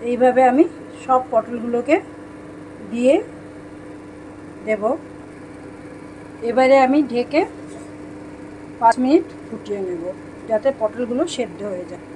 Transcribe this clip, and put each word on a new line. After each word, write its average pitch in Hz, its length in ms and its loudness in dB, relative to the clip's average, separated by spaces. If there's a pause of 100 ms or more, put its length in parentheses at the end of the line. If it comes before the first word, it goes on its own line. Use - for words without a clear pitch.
(100)
এইভাবে 247 400 6
আমি 285 140 6 (400)
সব 254 160 4 (100)
পটলগুলোকে 240 640 0 (960)
দিয়ে 247 220 6 (1500)
দেব। 214 160 0 (1600)
এবারে 262 340 6 (100)
আমি 277 120 4 (140)
ঢেকে 247 280 2 (1400)
পাঁচ 233 180 8
মিনিট 269 260 6 (220)
ফুটিয়ে 202 400 -6
নেব, 175 160 -6 (460)
যাতে 220 200 2 (120)
পটলগুলো 233 460 0
সেদ্ধ 208 340 -6 (120)
হয়ে 180 180 -8
যায়। 170 140 -14 (120)